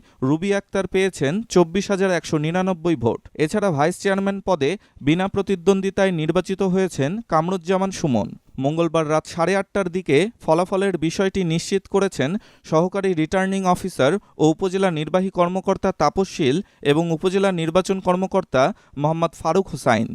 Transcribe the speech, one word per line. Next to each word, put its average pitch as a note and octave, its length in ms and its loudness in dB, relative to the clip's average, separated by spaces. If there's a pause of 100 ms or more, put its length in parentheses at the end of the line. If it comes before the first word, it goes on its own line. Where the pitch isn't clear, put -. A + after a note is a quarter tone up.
(240)
রুবি D#3+ 300 0
আক্তার G3 340 -4
পেয়েছেন F3+ 460 0 (160)
চব্বিশ F3+ 380 2
হাজার G3 240 0
একশো E3 260 -2
নিরানব্বই E3+ 580 0
ভোট। A#2 260 -2 (140)
এছাড়া G3+ 360 0
ভাইস D3+ 280 0
চেয়ারম্যান G3 460 -2
পদে D#3 260 0 (300)
বিনা E3 260 0
প্রতিদ্বন্দ্বিতায় F#3+ 840 0
নির্বাচিত E3+ 520 -2
হয়েছেন F3 480 0 (180)
কামরুজ্জামান F#3 600 0
সুমন। A#2+ 380 0 (300)
মঙ্গলবার D#3+ 500 0
রাত D#3 180 0
সাড়ে E3+ 280 0
আটটার G3 340 -2
দিকে E3 280 2 (240)
ফলাফলের F#3 560 0
বিষয়টি F#3+ 460 -2
নিশ্চিত F3+ 440 -2
করেছেন F#3+ 420 0 (340)
সহকারী F#3 500 0
রিটার্নিং F#3+ 520 0
অফিসার F3+ 460 2 (260)
ও - 120 2
উপজেলা F#3+ 420 0
নির্বাহী E3+ 380 -2
কর্মকর্তা F#3 640 0
তাপস F3 360 0
শীল D3 300 0 (240)
এবং D3 300 2
উপজেলা F#3+ 400 0
নির্বাচন F3+ 480 0
কর্মকর্তা F3+ 640 0 (340)
মোহাম্মদ D#3+ 380 0
ফারুক F3 340 0
হুসাইন। A#2 460 0